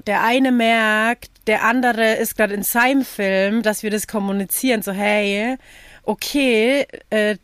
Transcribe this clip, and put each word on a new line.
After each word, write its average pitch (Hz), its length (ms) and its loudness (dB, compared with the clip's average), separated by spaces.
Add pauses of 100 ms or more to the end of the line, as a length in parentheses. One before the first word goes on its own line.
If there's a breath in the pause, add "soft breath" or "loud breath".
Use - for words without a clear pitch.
der 202 160 0
eine 254 300 2
merkt, 226 800 0 (160)
der 214 180 0
andere 226 500 2
ist - 220 -4
grad 214 140 0
in 202 120 -4
seinem 254 420 2
Film, 196 580 0
dass 208 200 -2
wir 220 80 -4
das 208 160 -4
kommunizieren, 196 760 -2
so, 196 100 -6
"Hey, 208 640 -2 (460 loud breath)
okay, 254 840 0 (240)
äh, 214 340 0